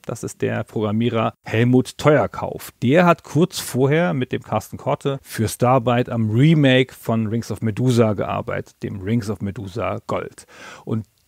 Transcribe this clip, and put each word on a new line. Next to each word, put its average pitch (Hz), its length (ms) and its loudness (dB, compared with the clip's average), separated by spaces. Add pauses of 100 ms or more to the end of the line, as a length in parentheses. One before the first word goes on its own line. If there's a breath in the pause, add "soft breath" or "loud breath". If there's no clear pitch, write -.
Das - 180 -10
ist - 200 -10
der 113 200 -2
Programmierer 113 720 -2 (100)
Helmut 123 540 2
Teuerkauf. - 720 0 (120)
Der 165 240 4
hat 170 160 2
kurz - 340 0
vorher 151 560 0
mit 127 180 -4
dem 117 120 -4
Carsten - 340 -6
Korte 139 460 -4
für - 240 -4
Starbite 123 640 2
am 113 180 -2
Remake 131 640 4
von 113 320 -2
Rings 110 240 -4
of 101 120 -8
Medusa 113 520 2
gearbeitet, 98 680 -6
dem 101 180 -8
Rings 107 300 -2
of 104 100 -8
Medusa 98 640 -6
Gold. - 400 -8 (400 loud breath)
Und 113 220 -6 (200)